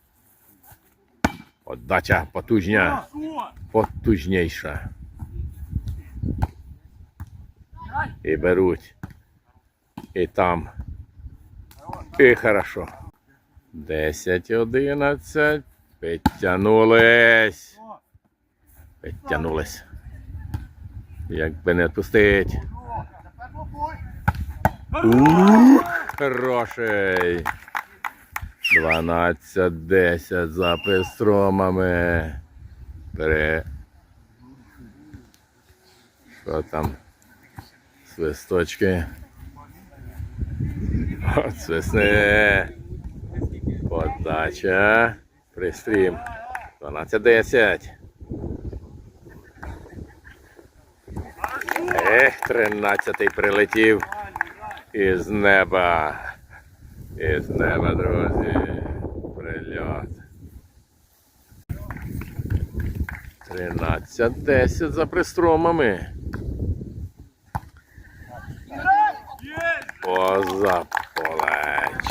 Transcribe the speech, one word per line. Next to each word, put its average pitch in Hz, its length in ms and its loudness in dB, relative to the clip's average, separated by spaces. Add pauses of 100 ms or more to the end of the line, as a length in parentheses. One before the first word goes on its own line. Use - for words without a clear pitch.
(1700)
Отдача 85 680 0
потужня. 95 720 2 (680)
Потужніша. 87 1160 -2 (3250)
І 78 140 0
беруть. 87 580 0 (1160)
І 90 140 -2
там. 90 420 0 (1500)
І 123 160 8
хорошо. 101 520 -2 (840)
Десять 78 800 -2
одинадцять. 143 1120 0 (360)
Підтягнулись. 110 1800 4 (1200)
Підтягнулись. 80 840 -6 (1500)
Якби 80 440 -2
не 87 120 4
відпустить. 101 720 2 (2500)
Ух, 185 800 8 (340)
хороший. 110 1300 0 (1300)
Дванадцять 82 1120 0
десять 87 640 2
за 87 260 0
пристромами. 92 1600 0 (720)
При-, 78 500 0 (2750)
що 80 180 -4
там? 76 340 -4 (1200)
Свисточки. 87 920 -2 (2250)
От - 220 -2
свисне. 101 1120 4 (1200)
Подача! 85 1300 2 (380)
Пристрім. 90 640 0 (600)
Дванадцять 76 420 -4
десять. 113 720 4 (4000)
Ех, 120 360 4
тринадцятий 104 880 0
прилетів! 104 720 2 (920)
Із 95 340 0
неба! 92 920 2 (960)
Із 76 320 -2
неба, 82 460 0
друзі! - 880 -2 (540)
Прильот. 80 720 -8 (3500)
Тринадцять 87 960 -4
десять 139 500 2
за 156 120 0
пристромами! 160 1080 0 (4000)
Поза 92 800 0 (300)
поле. 76 720 -2 (240)